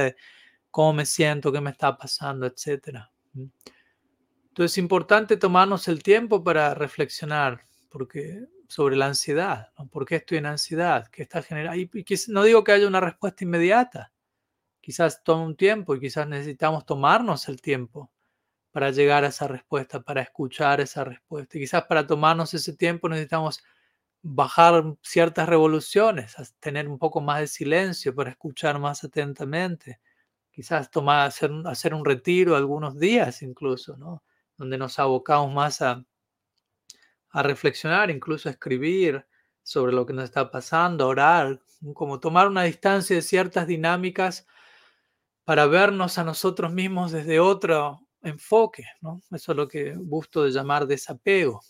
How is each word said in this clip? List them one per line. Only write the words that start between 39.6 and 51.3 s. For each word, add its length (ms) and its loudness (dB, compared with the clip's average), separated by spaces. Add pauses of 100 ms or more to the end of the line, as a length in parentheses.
sobre 300 0
lo 120 2
que 80 -6
nos 120 -6
está 260 -4
pasando, 540 0
a 40 4
orar, 520 4 (340)
como 260 -6
tomar 280 4
una 160 0
distancia 520 0
de 60 0
ciertas 440 0
dinámicas 800 -2 (960)
para 220 4
vernos 520 2
a 60 -2
nosotros 480 -4
mismos 400 -4
desde 280 2
otro 600 2 (220)
enfoque, 600 0 (160)
¿no? 300 -12
Eso 220 -6
es 40 -2
lo 120 -2
que 260 -8
gusto 500 -4
de 60 2
llamar 360 0
desapego. 840 -2